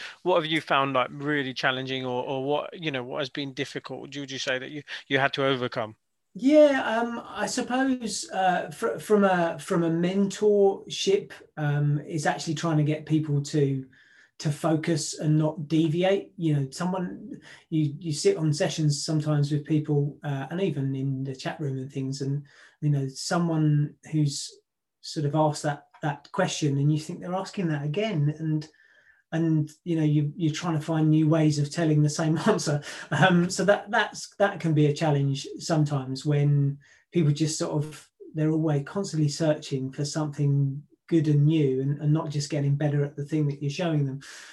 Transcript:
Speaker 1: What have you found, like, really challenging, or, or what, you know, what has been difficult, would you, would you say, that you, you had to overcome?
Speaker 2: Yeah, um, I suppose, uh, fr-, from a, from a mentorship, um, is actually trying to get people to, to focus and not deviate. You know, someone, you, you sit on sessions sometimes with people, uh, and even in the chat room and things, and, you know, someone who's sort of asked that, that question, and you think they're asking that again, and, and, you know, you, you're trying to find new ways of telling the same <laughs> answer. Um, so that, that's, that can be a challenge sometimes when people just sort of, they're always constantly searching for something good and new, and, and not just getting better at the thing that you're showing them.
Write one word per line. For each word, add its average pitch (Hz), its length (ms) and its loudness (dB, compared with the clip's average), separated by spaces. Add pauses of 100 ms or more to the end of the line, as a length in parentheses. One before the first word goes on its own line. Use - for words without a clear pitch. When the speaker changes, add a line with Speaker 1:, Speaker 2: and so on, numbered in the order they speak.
(220)
Speaker 1:
What 180 180 2
have 156 80 -4
you 156 120 0
found, 139 320 2
like, 127 180 0
really 143 420 -4
challenging, 131 520 -4
or, 123 180 -4
or 135 220 -4
what, 147 360 -4
you 156 120 -6
know, 131 100 -6
what 135 160 -8
has 143 120 -6
been 139 220 -8
difficult, 131 480 -10
would 139 140 -16
you, 143 80 -10
would 135 80 -12
you 135 80 -8
say, 131 220 -4
that 139 100 -12
you, 147 120 -12 (260)
you 139 100 0
had 135 140 2
to 139 120 -2
overcome? 123 520 -2 (380)
Speaker 2:
Yeah, 269 520 6
um, 233 420 -2
I 202 180 -6
suppose, 254 840 -2
uh, 185 400 0
fr-, 196 280 -4
from 208 260 4
a, 170 340 2
from 170 240 0
a 165 80 2
mentorship, 196 1400 2 (240)
um, 147 500 2
is 160 200 -4
actually 151 280 -2
trying 160 240 0
to 151 60 4
get 156 220 -2
people 147 360 0
to, 139 420 0 (540)
to 156 140 -2
focus 160 640 0
and 151 180 2
not 156 320 0
deviate. 170 680 2
You 160 180 0
know, 139 160 0
someone, 180 680 -6 (300)
you, 151 280 0
you 170 140 -6
sit 196 240 2
on 156 160 0
sessions 151 520 0
sometimes 147 460 0
with 147 160 -2
people, 147 560 0
uh, 139 280 -6
and 175 100 -4
even 139 340 -2
in 135 300 -4
the 135 100 -8
chat - 260 -8
room 135 160 -4
and 131 160 -8
things, 135 280 -6
and, 139 240 -4 (360)
you 151 100 2
know, 139 180 0
someone 156 840 0 (180)
who's 151 480 -2 (400)
sort 151 260 -6
of 143 80 -2
asked 156 300 0
that, 147 220 -4 (160)
that - 300 -6
question, 151 460 0
and 147 140 4
you 151 60 2
think 175 220 -10
they're 180 140 -6
asking 190 340 -4
that 143 160 -2
again, 151 540 0
and, 156 300 -2 (640)
and, 160 360 2 (140)
you 170 120 -2
know, 160 80 0
you, 147 320 2
you're 160 160 0
trying 165 260 -4
to 147 60 -6
find 156 240 2
new 156 200 4
ways 156 300 4
of 143 120 0
telling 156 320 2
the 147 80 4
same 160 280 0
<laughs> - 80 0
answer. 151 360 2 (280)
Um, 175 380 6
so 180 160 -2
that, 202 260 2
that's, - 460 -2
that 196 240 2
can 160 140 2
be 151 120 6
a 143 60 4
challenge 139 540 0 (120)
sometimes 143 680 0
when 143 520 2 (340)
people 156 200 4
just 151 260 -2
sort 165 140 -4 (100)
of, - 260 -12 (260)
they're 156 160 0
always 156 360 0
constantly 156 420 -2
searching 151 640 -2
for 147 120 -6
something 143 800 0 (260)
good 160 200 2
and 147 180 6
new, 147 360 4
and, 143 180 -2
and 147 120 2
not 156 180 0
just 143 200 -4
getting 143 260 0
better 143 280 0
at 143 120 -8
the 147 80 -8
thing 151 240 0
that 139 140 -6
you're 143 80 -2
showing 156 340 0
them. 135 160 -6 (320)